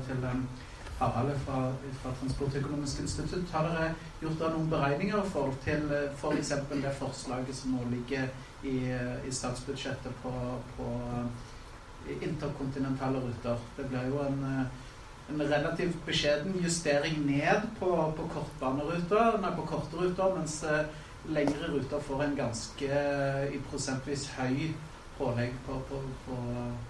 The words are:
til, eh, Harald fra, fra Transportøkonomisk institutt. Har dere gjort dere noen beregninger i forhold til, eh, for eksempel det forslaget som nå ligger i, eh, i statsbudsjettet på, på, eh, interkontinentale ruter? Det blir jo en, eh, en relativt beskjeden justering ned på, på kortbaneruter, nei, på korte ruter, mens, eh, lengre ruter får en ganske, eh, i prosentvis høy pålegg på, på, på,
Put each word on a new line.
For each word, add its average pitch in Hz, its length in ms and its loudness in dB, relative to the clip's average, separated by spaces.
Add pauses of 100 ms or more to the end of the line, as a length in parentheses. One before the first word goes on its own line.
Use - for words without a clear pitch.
til, 127 180 -2
eh, 127 180 0 (560)
Harald 120 320 2 (160)
fra, 135 120 0 (440)
fra 131 160 -4
Transportøkonomisk 139 840 0
institutt. 165 520 -2
Har 160 160 4
dere 160 260 2 (260)
gjort 160 180 -2
dere 160 120 2
noen 160 180 2
beregninger 156 480 4
i 196 140 2
forhold 139 240 0 (100)
til, 151 280 2
eh, 143 240 2
for 151 160 0
eksempel 143 500 0
det 139 100 0
forslaget 131 600 -4
som 127 180 -2
nå 123 180 0
ligger 127 380 0 (360)
i, 127 260 0
eh, 123 340 -2
i 135 60 -4
statsbudsjettet 127 840 -4 (100)
på, 127 100 -4 (440)
på, 123 120 -4 (1200)
eh, 143 120 -4
interkontinentale 135 1000 0
ruter? 120 340 0 (200)
Det 135 120 -4
blir 127 200 0
jo 143 180 2
en, 139 180 2
eh, 135 400 0 (460)
en 151 100 0
relativt 156 560 2 (100)
beskjeden 151 560 2
justering 151 640 4
ned 160 340 6 (180)
på, 180 120 2 (260)
på 160 160 -2
kortbaneruter, 165 1080 4
nei, 180 100 2
på 170 160 -2
korte 165 340 -2
ruter, 180 340 4
mens, 151 300 -2
eh, 151 220 4 (420)
lengre 151 400 2
ruter 139 320 0
får 139 240 -2
en 143 120 0
ganske, 123 540 -2
eh, 143 640 2
i 131 40 -2 (120)
prosentvis 135 560 -2 (120)
høy 139 340 2 (460)
pålegg 123 340 2 (140)
på, 135 120 -4 (100)
på, 139 120 -4 (260)
på, 127 100 -4 (540)